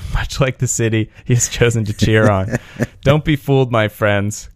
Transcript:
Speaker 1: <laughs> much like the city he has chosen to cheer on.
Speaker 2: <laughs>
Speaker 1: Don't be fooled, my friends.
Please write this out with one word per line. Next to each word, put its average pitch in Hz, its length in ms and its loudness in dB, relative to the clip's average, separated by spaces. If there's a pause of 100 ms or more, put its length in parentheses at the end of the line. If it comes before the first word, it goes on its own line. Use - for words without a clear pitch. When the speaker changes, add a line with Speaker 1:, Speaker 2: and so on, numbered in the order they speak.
Speaker 1:
<laughs> - 80 -6
much - 260 -4
like 131 180 0
the 127 80 -2
city 113 440 -2 (160)
he 123 80 2
has 120 160 0
chosen 117 340 0
to 101 80 -6
cheer 110 380 2
on. 98 180 0 (300)
Speaker 2:
<laughs> - 240 -6
Speaker 1:
Don't 147 240 2
be 151 100 0
fooled, 135 340 0
my 110 180 2
friends. 101 680 -2